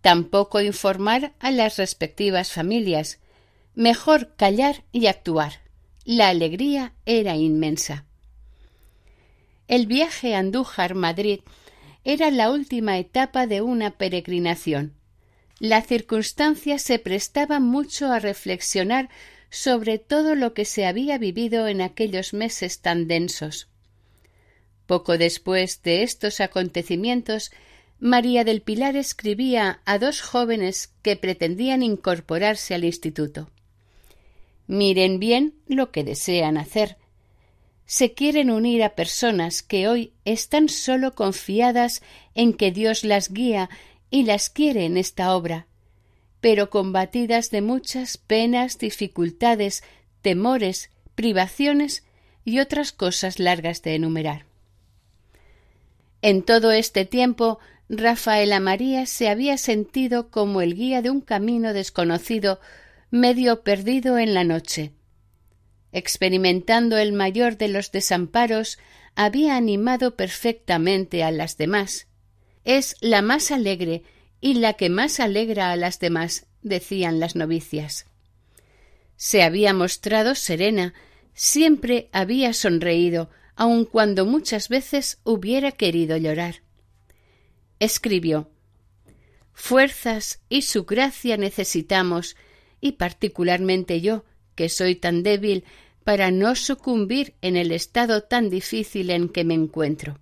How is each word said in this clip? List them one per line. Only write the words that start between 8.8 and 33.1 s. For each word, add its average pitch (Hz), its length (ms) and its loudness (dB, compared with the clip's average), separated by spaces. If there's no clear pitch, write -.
El 247 180 2
viaje 254 500 -2
Andújar-Madrid 190 1040 -2
era 294 280 2
la 233 180 2
última 240 480 -2
etapa 254 480 -2
de 208 160 -2
una 226 300 -2
peregrinación. 170 1040 -2
La 220 240 2
circunstancia 285 960 -2
se 240 180 0
prestaba 285 640 -2
mucho 269 520 0
a 240 60 2
reflexionar 202 920 -2
sobre 220 460 0
todo 311 340 0
lo 247 200 0
que 214 100 -4
se 208 220 -2
había 254 320 -2
vivido 226 500 -2
en 196 140 -2
aquellos 190 520 -4
meses 208 460 -6
tan 170 280 -2
densos. 165 600 -4
Poco 175 320 0
después 185 640 -2
de 175 200 2
estos 214 360 -4
acontecimientos, 196 1120 -4
María 240 460 4
del 220 160 0
Pilar 254 340 -2
escribía 226 880 -2
a 196 160 0
dos 269 220 -2
jóvenes 226 800 -2
que 202 160 0
pretendían 196 640 -2
incorporarse 196 880 -2
al 170 120 -2
instituto: 156 640 -4